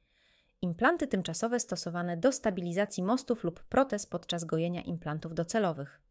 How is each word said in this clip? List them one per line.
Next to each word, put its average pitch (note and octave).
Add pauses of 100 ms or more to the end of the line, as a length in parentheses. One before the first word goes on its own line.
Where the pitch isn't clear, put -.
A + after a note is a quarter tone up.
(640)
Implanty A#3
tymczasowe A3+
stosowane F3
do G3+
stabilizacji F3+
mostów A#3
lub E3+
protez B3+
podczas E3+
gojenia E3
implantów E3
docelowych. E3 (100)